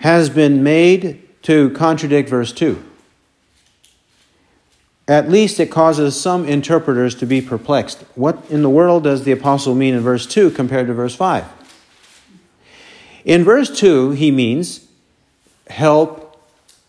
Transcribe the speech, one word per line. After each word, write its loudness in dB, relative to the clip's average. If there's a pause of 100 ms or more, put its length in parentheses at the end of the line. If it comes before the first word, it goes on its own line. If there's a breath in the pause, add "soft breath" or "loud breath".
has 2
been 2
made 2 (200)
to 2
contradict -2
verse -4
two. -4 (2250)
At 2
least 2
it 0
causes 0
some -4
interpreters 0
to -6
be -2
perplexed. -6 (100)
What -4
in -2
the 2
world 2
does -2
the 0
apostle -2
mean 0
in -2
verse -2
two 2
compared -4
to -6
verse -6
five? -2 (1800 loud breath)
In 2
verse 2
two, 2
he 0
means -2 (840)
help -2 (520)